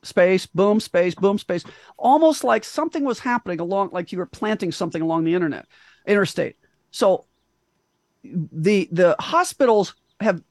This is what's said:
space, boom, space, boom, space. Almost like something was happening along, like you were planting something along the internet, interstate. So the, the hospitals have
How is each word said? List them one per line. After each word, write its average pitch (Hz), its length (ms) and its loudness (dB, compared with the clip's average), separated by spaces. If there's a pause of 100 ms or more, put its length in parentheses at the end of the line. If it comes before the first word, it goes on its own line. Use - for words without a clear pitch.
space, 185 440 2
boom, 202 340 2
space, 180 340 0
boom, 196 220 0
space. 175 260 -6 (360)
Almost 302 440 4
like 220 220 0
something 311 400 -4
was 247 140 -2
happening 226 420 -4
along, 190 320 -2
like 180 200 -6
you 185 60 -6
were 180 60 -4
planting 214 480 -4
something 165 300 -4
along 165 220 0
the 165 100 2
internet, 156 320 -2 (400)
interstate. 185 500 0 (340)
So - 360 0 (960)
the, 170 680 -2
the 175 280 4
hospitals 254 760 0 (260)
have 202 300 -2